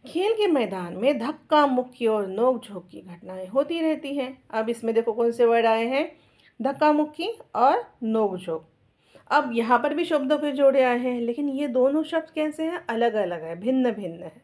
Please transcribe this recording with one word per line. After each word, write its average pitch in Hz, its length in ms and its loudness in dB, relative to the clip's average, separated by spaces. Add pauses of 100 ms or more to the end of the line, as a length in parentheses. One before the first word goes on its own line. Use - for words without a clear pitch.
खेल 392 240 0
के 427 160 2
मैदान 190 480 -2
में 247 220 2
धक्का 294 500 2
मुक्की 247 400 -2
और 208 200 0
नोक 226 360 0
झोंक 190 260 -14
की 208 120 -18
घटनाएं 185 460 -14
होती 285 320 0
रहती 311 360 -2
हैं। 262 200 -6 (140)
अब 220 180 -2
इसमें 226 260 -2
देखो 226 180 2
कौन 233 200 0
से 233 140 2
वर्ड 233 200 4
आए 226 200 2
हैं, 269 240 -2 (500)
धक्का 277 320 2
मुक्की 302 360 -2 (280)
और 294 280 4 (200)
नोक 220 320 0
झोंक। 165 300 -8 (640)
अब 277 240 2
यहाँ 233 240 2
पर 294 160 0
भी 330 100 -2
शब्दों 294 340 0
के 294 140 -2
जोड़े 269 320 4
आए 247 140 2
हैं, 247 220 -2
लेकिन 240 300 -4
ये 277 200 -4
दोनों 269 340 2
शब्द 320 260 -4
कैसे 302 340 -4
हैं, 339 220 -6
अलग 233 300 0
अलग 175 260 -2
है, 165 180 -10
भिन्न 247 320 0
भिन्न 180 300 -10
है। 185 220 -16